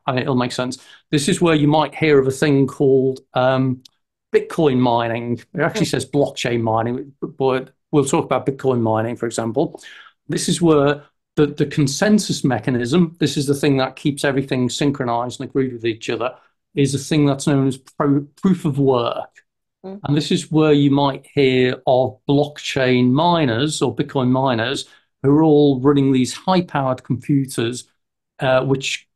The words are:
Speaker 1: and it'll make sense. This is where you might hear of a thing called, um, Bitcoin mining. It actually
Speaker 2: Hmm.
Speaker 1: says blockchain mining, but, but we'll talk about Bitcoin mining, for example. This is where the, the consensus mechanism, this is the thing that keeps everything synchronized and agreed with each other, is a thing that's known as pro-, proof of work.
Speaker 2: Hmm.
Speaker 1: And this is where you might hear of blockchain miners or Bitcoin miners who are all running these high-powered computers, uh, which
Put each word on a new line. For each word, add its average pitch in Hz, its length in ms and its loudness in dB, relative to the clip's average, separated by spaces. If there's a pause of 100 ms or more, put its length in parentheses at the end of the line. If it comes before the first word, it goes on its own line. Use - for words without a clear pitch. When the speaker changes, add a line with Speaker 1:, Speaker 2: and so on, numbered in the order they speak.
Speaker 1:
and 131 140 -2
it'll 127 160 -2
make 123 160 -2
sense. 127 260 -6 (340)
This 147 160 0
is 185 140 0
where 165 140 4
you 147 120 2
might 151 280 0
hear 147 240 4
of 131 80 2
a 135 40 0
thing 139 360 2
called, 135 540 0 (120)
um, 131 480 0 (500)
Bitcoin 165 460 0
mining. 120 640 0 (160)
It 151 60 -2
actually 165 260 0
Speaker 2:
Hmm. - 40 -4
Speaker 1:
says 175 140 -2
blockchain 123 560 -2
mining, 117 580 -4
but, - 160 -12
but 131 380 -2 (180)
we'll 143 140 2
talk 151 200 0
about 127 200 -2
Bitcoin 131 360 -2
mining, 110 340 -2
for 117 100 -8
example. 117 560 -4 (460)
This - 200 -4
is 175 140 -2
where 147 420 2 (320)
the, 151 120 2
the 147 180 -2
consensus 175 800 0
mechanism, 131 760 0
this 147 180 -2
is 135 100 -2
the 143 80 0
thing 143 220 0
that 131 180 -4
keeps 143 280 -4
everything 135 460 -2
synchronized 123 720 -4
and 120 80 -10
agreed 131 240 -2
with 113 120 -12
each 113 260 -6
other, 117 240 -6 (400)
is 139 180 0
a 135 60 -4
thing 151 260 0
that's 139 220 -2
known 139 200 2
as 131 100 -4
pro-, 143 500 -2 (120)
proof 180 260 0
of 139 120 -2
work. 127 640 0 (400)
Speaker 2:
Hmm. 190 200 -14
Speaker 1:
And 143 120 0
this 143 160 -2
is 175 200 -4
where 156 220 4
you 143 180 4
might 139 420 0
hear 127 540 2
of 127 320 0 (100)
blockchain 135 800 0
miners 151 720 0
or 120 140 -2
Bitcoin 143 340 -2
miners 131 560 -2 (380)
who 139 80 4
are 156 120 4
all 147 380 4
running 139 320 2
these 127 200 0
high-powered 151 680 -2
computers, 127 800 -4 (540)
uh, 131 240 2
which 139 420 -4 (100)